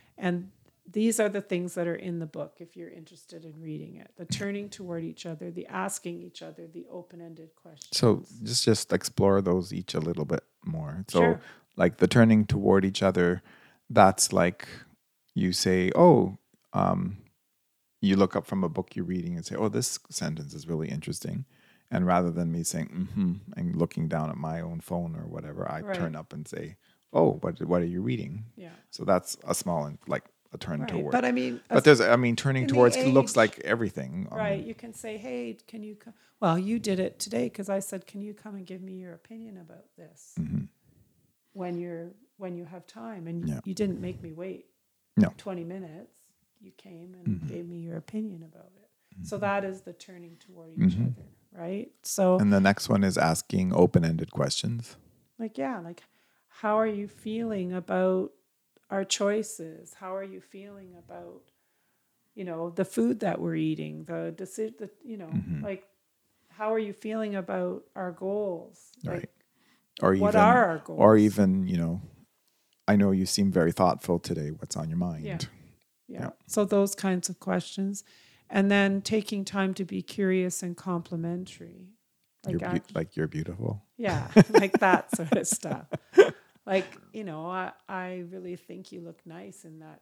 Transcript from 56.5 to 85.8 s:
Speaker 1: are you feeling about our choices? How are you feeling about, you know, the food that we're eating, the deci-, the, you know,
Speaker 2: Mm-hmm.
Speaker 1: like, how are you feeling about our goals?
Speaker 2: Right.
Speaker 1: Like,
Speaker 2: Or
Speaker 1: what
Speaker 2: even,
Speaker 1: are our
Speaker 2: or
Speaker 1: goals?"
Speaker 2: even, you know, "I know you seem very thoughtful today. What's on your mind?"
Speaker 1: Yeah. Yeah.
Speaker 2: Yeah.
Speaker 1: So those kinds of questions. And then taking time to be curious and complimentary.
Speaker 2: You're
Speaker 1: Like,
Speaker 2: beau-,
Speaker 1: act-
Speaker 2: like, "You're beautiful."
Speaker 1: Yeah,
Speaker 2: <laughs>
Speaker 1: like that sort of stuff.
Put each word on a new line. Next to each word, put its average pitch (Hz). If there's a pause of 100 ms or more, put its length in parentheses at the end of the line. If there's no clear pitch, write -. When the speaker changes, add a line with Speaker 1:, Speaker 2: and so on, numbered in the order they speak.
Speaker 1:
are 220
you 208
feeling 214
about 185 (580)
our 196
choices? 196
How 185
are 196
you 190
feeling 196
about, 175 (840)
you 202
know, 170
the 185
food 233
that 196
we're 165
eating, 156
the 165
deci-, 220
the, 202 (120)
you 233
know, 175
Speaker 2:
Mm-hmm. 127
Speaker 1:
like, - (600)
how 214
are 226
you 208
feeling 214
about 185 (120)
our 185
goals? 190 (120)
Speaker 2:
Right. 165
Speaker 1:
Like, - (640)
Speaker 2:
Or 95
Speaker 1:
what 208
Speaker 2:
even, 220
Speaker 1:
are 233
our 165
Speaker 2:
or -
Speaker 1:
goals?" 110
Speaker 2:
even, 95
you 92
know, 85 (840)
"I 104
know 101
you 95
seem 98
very 85
thoughtful 87
today. 78
What's -
on -
your 160
mind?" 170
Speaker 1:
Yeah. 185 (680)
Yeah. -
Speaker 2:
Yeah. - (160)
Speaker 1:
So 214
those 196
kinds 185
of 185
questions. 196 (480)
And 196
then 196
taking 208
time 190
to 190
be 185
curious 185
and 175
complimentary. 175 (600)
Speaker 2:
You're 170
Speaker 1:
Like, 180
Speaker 2:
beau-, -
Speaker 1:
act- -
Speaker 2:
like, -
"You're 80
beautiful." 90 (140)
Speaker 1:
Yeah, 202
Speaker 2:
<laughs> -
Speaker 1:
like -
that 185
sort 170
of 175
stuff. - (800)